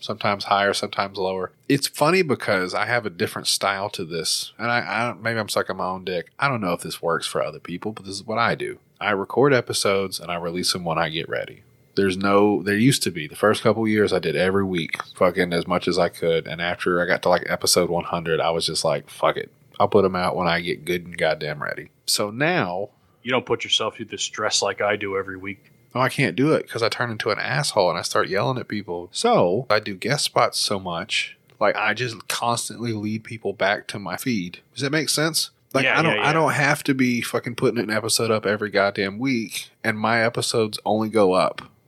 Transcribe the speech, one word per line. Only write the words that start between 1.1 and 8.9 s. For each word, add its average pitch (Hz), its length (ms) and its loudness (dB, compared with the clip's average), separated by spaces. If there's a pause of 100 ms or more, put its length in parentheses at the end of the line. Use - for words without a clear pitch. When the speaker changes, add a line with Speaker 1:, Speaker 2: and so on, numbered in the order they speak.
Speaker 1:
lower. 95 340 -4 (160)
It's 139 200 2
funny 175 340 2
because 101 520 0
I 101 120 0
have 117 200 0
a 98 40 -4
different - 380 -4
style 98 420 0
to - 140 -8
this. 80 540 -4
And 113 120 -2
I, 120 160 0
I 107 200 0
don't, 101 160 -8
maybe 113 180 -2
I'm 104 80 -4
sucking 95 280 -2
my 92 100 -2
own 92 180 -4
dick. 90 240 -4 (100)
I 139 100 2
don't 123 120 -2
know 90 120 0
if 87 100 -4
this - 200 -10
works 82 240 0
for - 160 -2
other 76 180 -6
people, 87 320 -8
but 98 120 -16
this 98 100 -10
is 98 120 -10
what 110 120 -4
I 117 160 2
do. - 240 -6 (220)